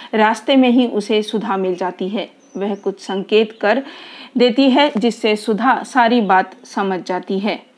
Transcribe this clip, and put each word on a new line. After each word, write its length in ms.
रास्ते 420
में 140
ही 180
उसे 340
सुधा 360
मिल 180
जाती 340
है। 280
वह 180
कुछ 240
संकेत 600
कर 220
देती 320
है, 280
जिससे 380
सुधा 480
सारी 380
बात 440
समझ 340
जाती 400
है। 260